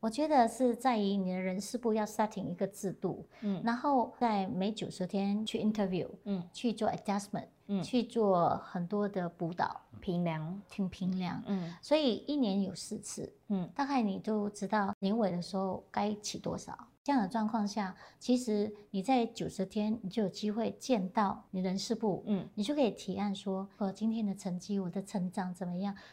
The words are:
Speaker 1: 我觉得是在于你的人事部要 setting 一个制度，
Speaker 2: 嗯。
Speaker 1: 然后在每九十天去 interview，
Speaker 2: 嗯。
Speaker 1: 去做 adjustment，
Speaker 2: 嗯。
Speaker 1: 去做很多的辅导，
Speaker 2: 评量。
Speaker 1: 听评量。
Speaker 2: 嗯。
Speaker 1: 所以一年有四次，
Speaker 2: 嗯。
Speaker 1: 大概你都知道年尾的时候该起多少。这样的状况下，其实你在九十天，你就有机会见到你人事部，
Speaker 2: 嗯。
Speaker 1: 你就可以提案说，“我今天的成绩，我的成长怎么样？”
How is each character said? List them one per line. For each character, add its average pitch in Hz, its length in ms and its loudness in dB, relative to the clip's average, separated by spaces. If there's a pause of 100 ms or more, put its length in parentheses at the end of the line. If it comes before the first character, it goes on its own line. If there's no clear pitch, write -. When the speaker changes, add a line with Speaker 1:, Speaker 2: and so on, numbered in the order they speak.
Speaker 1:
我 220 80 -2
觉 254 180 0
得 262 220 6
是 240 260 2
在 240 220 2
于 202 220 2
你 185 140 0
的 185 60 -2
人 185 220 -2
事 - 160 -6
部 226 160 2
要 214 140 2
setting 208 420 -2
一 175 60 -4
个 190 120 0
制 196 260 -4
度， - 340 -4 (160)
Speaker 2:
嗯。 196 200 -2
Speaker 1:
然 233 140 2
后 262 420 2
在 208 280 2
每 190 260 0
九 190 180 -6
十 185 160 -4
天 202 380 0
去 - 140 -2
interview， 196 500 2 (160)
Speaker 2:
嗯。 196 180 -2 (100)
Speaker 1:
去 233 200 0
做 214 160 0
adjustment， - 600 -2 (180)
Speaker 2:
嗯。 196 160 0
Speaker 1:
去 240 200 2
做 196 600 4
很 175 220 -4
多 208 200 0
的 185 220 -2
辅 170 240 -4
导， - 260 0 (220)
Speaker 2:
评 175 240 0
量。 165 460 -4
Speaker 1:
听 190 180 -2
评 185 300 -2
量。 180 280 -2
Speaker 2:
嗯。 175 360 -2
Speaker 1:
所 - 120 2
以 262 320 2
一 294 100 -2
年 202 260 2
有 185 120 -2
四 - 260 -8
次， - 300 -10 (180)
Speaker 2:
嗯。 185 260 0
Speaker 1:
大 285 100 0
概 277 160 2
你 196 180 2
都 208 300 0
知 202 180 -6
道 202 320 0
年 196 200 2
尾 202 120 4
的 175 120 -2
时 - 120 -8
候 190 360 -2
该 208 240 0
起 - 240 -8
多 170 180 -4
少。 - 160 -10 (320)
这 285 80 2
样 269 80 6
的 190 60 4
状 214 220 0
况 220 180 2
下， 196 260 -2 (280)
其 247 160 4
实 214 360 2 (200)
你 190 100 0
在 240 240 4
九 175 220 -6
十 190 180 -2
天， 214 380 0
你 190 40 -4
就 220 140 0
有 190 60 2
机 208 240 -2
会 208 260 0
见 202 300 2
到 196 420 2
你 185 100 -2
人 185 160 0
事 220 200 -2
部， 208 320 0
Speaker 2:
嗯。 202 260 0
Speaker 1:
你 208 80 -2
就 294 140 0
可 302 40 2
以 220 120 4
提 190 260 -6
案 202 160 0
说 190 340 -4 (100)
，“我 196 120 0
今 214 180 -2
天 226 160 0
的 196 80 0
成 190 240 -4
绩， 196 220 -2
我 185 100 -2
的 190 140 -4
成 185 300 -2
长 185 200 -2
怎 180 140 -6
么 175 80 -4
样？” 196 180 -2 (200)